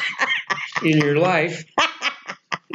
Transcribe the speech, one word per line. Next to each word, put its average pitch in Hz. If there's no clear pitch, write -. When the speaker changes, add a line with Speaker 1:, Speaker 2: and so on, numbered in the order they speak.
Speaker 1:
<laughs> -
Speaker 2:
in 156
your 147
life. 170